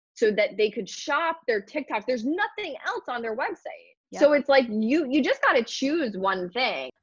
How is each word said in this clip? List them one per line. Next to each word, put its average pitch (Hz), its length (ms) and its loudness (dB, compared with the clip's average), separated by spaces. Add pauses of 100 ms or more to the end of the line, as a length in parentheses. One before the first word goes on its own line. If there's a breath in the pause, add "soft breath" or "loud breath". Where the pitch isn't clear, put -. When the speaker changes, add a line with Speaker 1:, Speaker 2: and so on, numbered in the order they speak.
(160)
Speaker 1:
so 214 160 4
that 196 260 0
they 214 120 4
could 208 200 -8
shop 320 580 -2
their 220 140 0
TikTok. 269 460 -6
There's 240 180 -2
nothing 370 500 -4 (100)
else 427 220 -6
on 240 140 -6
their 226 160 -6
website. 277 580 -8 (160)
Speaker 2:
Yep. 247 100 -4
Speaker 1:
So 294 120 8
it's 277 160 2
like, 269 200 6
you, 233 400 0
you 277 140 4
just 466 180 0
gotta 320 220 4
choose 269 540 -2
one 185 320 -2
thing. 180 400 -4 (140)